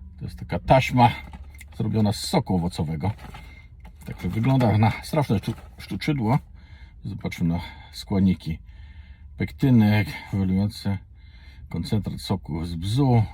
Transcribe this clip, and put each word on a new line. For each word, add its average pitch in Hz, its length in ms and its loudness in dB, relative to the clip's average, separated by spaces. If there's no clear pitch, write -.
to - 60 -8
jest - 140 -12
taka - 200 -6
taśma 127 520 6
zrobiona 107 360 2
z - 60 -6
soku - 360 0
owocowego. 85 560 -2
Także - 240 -8
wygląda 117 480 4
na 104 140 4
straszne - 360 0
sztu-, 113 140 -4
sztuczydło. 123 600 0
Zobaczmy - 440 -6
na 85 120 0
składniki. - 680 0
Pektynek, 107 720 4
wylujące 98 640 0
koncentrat - 520 -4
soku 82 440 -4
z 87 100 -6
bzu, 117 480 4